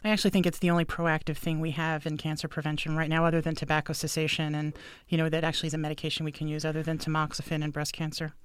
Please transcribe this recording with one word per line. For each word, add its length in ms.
I 40
actually 220
think 140
it's 140
the 100
only 160
proactive 500
thing 240
we 120
have 340
in 100
cancer 320
prevention 480
right 140
now, 160
other 160
than 140
tobacco 360
cessation, 640
and, 160
you 80
know, 100
that 160
actually 240
is 60
a 40
medication 460
we 80
can 160
use 160
other 200
than 140
tamoxifen 680
in 60
breast 200
cancer. 420